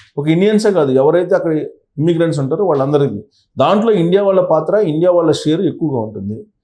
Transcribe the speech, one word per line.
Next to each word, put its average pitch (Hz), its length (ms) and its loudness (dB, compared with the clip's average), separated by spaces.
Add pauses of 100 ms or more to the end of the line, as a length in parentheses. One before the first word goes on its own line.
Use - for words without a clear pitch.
(180)
ఒక 147 100 -2
ఇండియన్సే 208 440 2
కాదు, 147 200 0
ఎవరైతే 165 420 2
అక్కడ 165 180 0 (460)
ఇమ్మిగ్రెంట్స్ 165 420 0
ఉంటారో 160 240 -2
వాళ్ళందరికీ. 139 560 0 (380)
దాంట్లో 208 340 2
ఇండియా 180 300 2
వాళ్ళ 190 180 2
పాత్ర, 160 340 0
ఇండియా 175 380 2
వాళ్ళ 165 200 2
షేర్ 156 280 -2
ఎక్కువగా 143 380 -4
ఉంటుంది. 196 480 -8 (180)